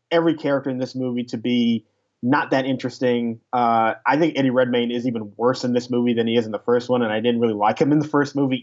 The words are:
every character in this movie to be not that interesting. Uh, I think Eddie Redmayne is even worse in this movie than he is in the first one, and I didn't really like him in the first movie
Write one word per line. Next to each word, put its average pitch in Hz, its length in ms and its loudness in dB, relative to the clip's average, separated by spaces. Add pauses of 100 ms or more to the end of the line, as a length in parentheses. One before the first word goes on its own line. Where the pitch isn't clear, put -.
(100)
every 165 240 2
character 143 360 -2
in 127 80 -4
this 127 160 -6
movie 123 300 -4
to 123 120 -8
be 117 480 0 (380)
not 131 280 0
that 131 140 2
interesting. 123 760 -2 (120)
Uh, 117 420 2 (120)
I 135 120 2
think 156 200 2
Eddie 135 120 2
Redmayne 120 400 2
is 120 160 -4
even 110 300 -6
worse 127 280 0
in 123 80 -2
this 123 180 -2
movie 123 240 0
than 117 120 0
he 117 100 0
is 113 100 2
in 110 60 -8
the 104 60 -6
first 120 300 0
one, 123 140 2
and 110 100 -2
I 110 80 -2
didn't 117 200 0
really 117 140 0
like 104 260 0
him 143 120 2
in 151 80 4
the 147 80 -4
first 143 260 0
movie 131 280 -2